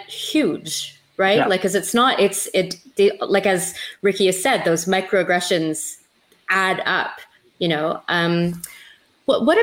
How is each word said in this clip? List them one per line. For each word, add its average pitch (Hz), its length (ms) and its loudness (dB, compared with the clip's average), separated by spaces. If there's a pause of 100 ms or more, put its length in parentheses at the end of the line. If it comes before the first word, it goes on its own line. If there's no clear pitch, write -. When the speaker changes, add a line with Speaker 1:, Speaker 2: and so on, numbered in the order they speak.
Speaker 1:
huge, - 880 -4 (220)
right? 190 200 4
Speaker 2:
Yeah. - 100 2
Speaker 1:
Like, 185 120 2
'cause 185 140 0
it's 180 180 -4
not, 240 280 2
it's, 196 340 0
it, 180 220 -2 (200)
the, 202 240 4
like, - 240 0
as 185 300 0 (260)
Ricky 196 260 2
has 185 160 0
said, 240 220 0
those 165 220 0
microaggressions 180 1080 0 (520)
add 190 380 0
up, 170 340 -2 (380)
you 175 100 0
know? 160 400 -2
Um, 170 540 0 (640)
what, 254 180 2
what 320 180 4